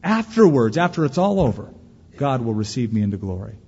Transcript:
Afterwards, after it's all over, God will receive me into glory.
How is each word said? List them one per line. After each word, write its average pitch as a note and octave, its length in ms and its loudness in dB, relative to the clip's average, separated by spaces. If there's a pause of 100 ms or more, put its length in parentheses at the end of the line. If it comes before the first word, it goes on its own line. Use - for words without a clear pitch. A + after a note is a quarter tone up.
Afterwards, F3 720 2
after E3+ 280 0
it's C#3+ 140 -2
all G3 220 2
over, G#2+ 300 -2 (460)
God C3+ 260 0
will A2+ 120 -2
receive G#2+ 380 -4
me G#2+ 100 2
into G2+ 140 0
glory. G2 380 -8 (140)